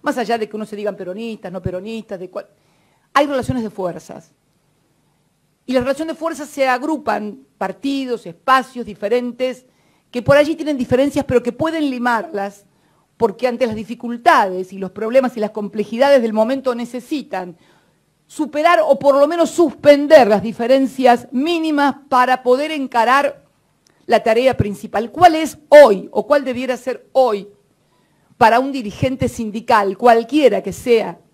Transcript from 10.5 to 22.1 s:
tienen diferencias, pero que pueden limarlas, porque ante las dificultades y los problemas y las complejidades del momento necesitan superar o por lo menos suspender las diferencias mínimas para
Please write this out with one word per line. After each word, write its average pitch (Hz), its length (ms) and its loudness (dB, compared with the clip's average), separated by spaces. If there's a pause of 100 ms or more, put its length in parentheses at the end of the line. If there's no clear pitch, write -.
tienen 302 220 -6
diferencias, 269 480 -2
pero 247 160 0
que 240 100 -6
pueden 311 380 -4
limarlas, 220 760 -6 (520)
porque 226 300 -2
ante 247 180 -2
las 220 100 -6
dificultades 233 960 0
y 196 60 -16
los 185 140 -10
problemas 247 440 0
y 226 40 -8
las 208 120 -4
complejidades 220 680 0
del 226 120 -4
momento 247 420 -2
necesitan 233 840 -10 (680)
superar 311 560 0
o 277 160 2
por 277 160 4
lo 285 120 6
menos 330 240 0
suspender 285 760 4
las 202 160 0
diferencias 240 880 0
mínimas 294 640 -2 (140)
para 254 340 0